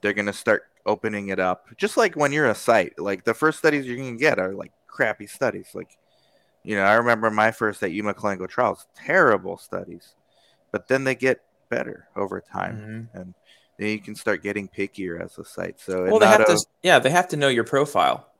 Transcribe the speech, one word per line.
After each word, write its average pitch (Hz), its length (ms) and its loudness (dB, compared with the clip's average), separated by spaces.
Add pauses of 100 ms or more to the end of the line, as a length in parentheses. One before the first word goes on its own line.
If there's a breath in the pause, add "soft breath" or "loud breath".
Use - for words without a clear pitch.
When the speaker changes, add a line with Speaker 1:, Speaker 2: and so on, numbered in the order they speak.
Speaker 1:
they're 104 100 -2
gonna 101 220 -4
start - 300 0 (200)
opening 107 440 -4
it 95 120 -4
up. 92 360 -2
Just - 200 -4
like 214 200 2
when 143 160 0
you're 147 180 2
a 104 40 0
site, 104 440 2
like, 95 260 -6
the 113 100 0
first 156 240 0
studies 147 280 0
you're 123 100 -8
gonna 127 200 -10
get 147 220 0
are, 92 140 -4
like, 95 200 -14 (160)
crappy 107 380 -4
studies. 101 480 -6
Like, 92 220 -14 (680)
you 104 120 -4
know, 98 60 0
I 101 120 4
remember 113 360 2
my 107 200 2
first 107 320 -4
at 92 100 -4
Yuma 104 220 -4
clinical 95 340 -6
trials, - 460 -2
terrible 110 600 0
studies, 90 580 -14 (560)
but - 180 -8
then 135 160 0
they 131 100 0
get 127 260 0 (300)
better - 360 -8 (100)
over 98 240 -6
time, 95 360 -8
Speaker 2:
Mm-hmm. 110 420 -14
Speaker 1:
and 92 160 -16 (440 soft breath)
then 104 100 -6
you 107 120 -4
can 107 140 -16
start 107 280 -4
getting 101 260 -8
pickier 90 560 -8
as - 140 -18
a 87 60 -16
site. 90 360 -12
So, - 220 -4
and 185 80 0
Speaker 2:
Well, 214 100 6
they 214 60 8
Speaker 1:
not 214 140 10
Speaker 2:
have 220 80 8
to 180 40 6
Speaker 1:
a 165 40 4
Speaker 2:
s-, - 100 -2 (160)
yeah, 170 160 6
they 131 120 4
have 180 180 2
to 160 80 -4
know 143 120 2
your 117 160 2
profile. 104 640 0 (120)